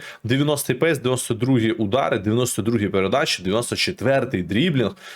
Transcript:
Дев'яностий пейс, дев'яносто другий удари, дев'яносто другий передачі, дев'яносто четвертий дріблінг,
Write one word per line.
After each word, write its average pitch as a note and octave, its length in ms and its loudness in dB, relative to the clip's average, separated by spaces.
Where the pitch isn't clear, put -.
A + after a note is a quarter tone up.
Дев'яностий C#3 520 0
пейс, D#3+ 220 2
дев'яносто B2 360 -2
другий A#2 380 2
удари, A#2 480 0
дев'яносто A2+ 420 0
другий G#2 280 0
передачі, G2 540 0
дев'яносто A2 320 0
четвертий G#2+ 680 0
дріблінг, A2+ 520 0